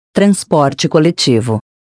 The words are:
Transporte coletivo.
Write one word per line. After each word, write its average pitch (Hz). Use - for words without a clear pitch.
Transporte 160
coletivo. 127